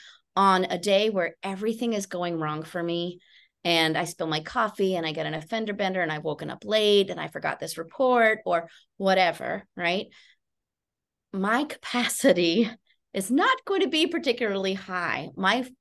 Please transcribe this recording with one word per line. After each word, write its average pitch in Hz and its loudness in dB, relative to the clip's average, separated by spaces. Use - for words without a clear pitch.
on 185 4
a 185 -4
day 196 2
where 185 -2
everything 226 -4
is 202 -2
going 175 -4
wrong 156 -4
for 170 -6
me 175 -4
and 160 2
I 170 -2
spill 165 -6
my 156 -2
coffee 202 -2
and 165 -2
I 160 -4
get 151 -6
an 151 -4
offender 208 -6
bender 190 -2
and 160 -2
I've 151 -6
woken 151 -6
up 127 -14
late 208 4
and 170 -8
I 156 -6
forgot - -6
this - -8
report 226 2
or 170 0
whatever, 185 2
right? 175 -2
My 208 0
capacity 190 2
is 196 -6
not 440 2
going 392 0
to 370 2
be 311 2
particularly 220 -2
high. 175 -4
My 208 0